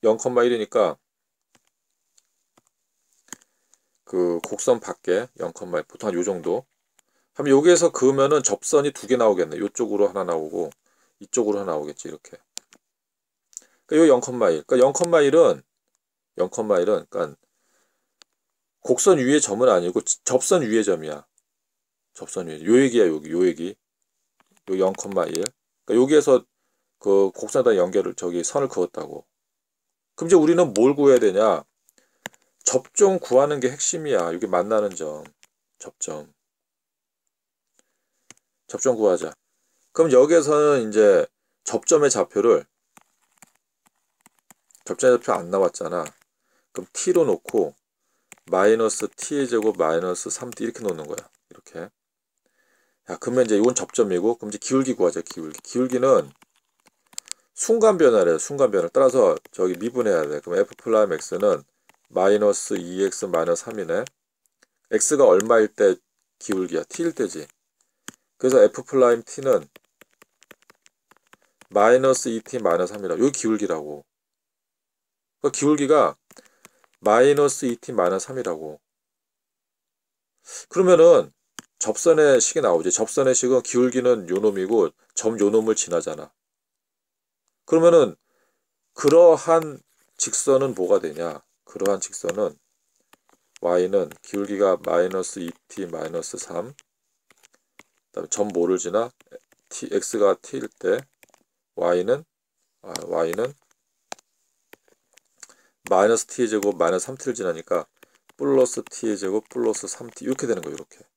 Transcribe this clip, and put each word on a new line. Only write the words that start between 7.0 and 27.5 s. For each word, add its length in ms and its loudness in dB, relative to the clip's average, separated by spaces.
하면 180 -2
여기에서 400 4
그으면은 500 2
접선이 520 -2
두 120 -18
개 120 0
나오겠네. 420 0
요쪽으로 480 -2
하나 160 -4
나오고 460 -6
이쪽으로 400 -2
하나 140 -6
나오겠지, 340 -10
이렇게. 300 -20
그러니까 220 4
요 60 8
영, 80 2
일. 140 -4
그러니까 140 2
영, 440 2
일은, 380 4
영, 100 -2
일은, 280 0
그러니까 260 -8
곡선 400 2
위의 200 2
점은 300 0
아니고 320 0
지-, 220 -8
접선 400 0
위의 200 0
점이야. 420 -4
접선 340 -12
위의 120 -12
점. 80 -10
요 140 6
얘기야, 260 2
여기, 240 -4
요 140 0
얘기. 320 -4
요 80 -4
영, 140 0
일. 180 -6
그러니까 180 2
여기에서 400 4
그 360 0
곡선에다 420 0